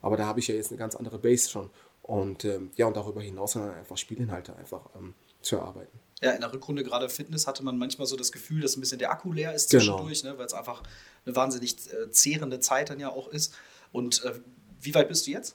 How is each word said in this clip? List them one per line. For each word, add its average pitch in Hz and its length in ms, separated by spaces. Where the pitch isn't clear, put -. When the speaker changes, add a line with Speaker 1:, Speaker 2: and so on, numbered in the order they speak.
Speaker 1:
aber 104 160
da 107 80
habe 107 140
ich - 80
ja 110 60
jetzt 107 160
eine 113 80
ganz 110 180
andere 113 220
Base 120 300
schon. 95 220
Und, 98 420
ähm, 95 320
ja, 113 100
und 107 100
darüber 104 260
hinaus 98 320
dann 104 160
einfach 87 260
Spielinhalte 98 600
einfach, 90 260
ähm, 92 180
zu - 160
erarbeiten. 92 420
Speaker 2:
Ja, 127 120
in 117 100
der 113 100
Rückrunde 139 320
gerade 123 240
Fitness 151 380
hatte 135 180
man 127 140
manchmal 127 280
so 131 100
das 123 160
Gefühl, 156 280
dass 135 160
ein 135 40
bisschen 131 180
der 123 140
Akku 180 200
leer 156 220
ist - 160
Speaker 1:
Genau. 123 120
Speaker 2:
zwischendurch, 98 420
ne, 135 120
weil's 123 160
einfach 117 300
eine 127 120
wahnsinnig, 127 400
äh, 113 180
zehrende 143 500
Zeit 143 300
dann 139 100
ja 139 100
auch - 180
ist. - 260
Und, 120 320
äh, 123 80
wie 151 140
weit 151 140
bist - 180
du - 40
jetzt? - 240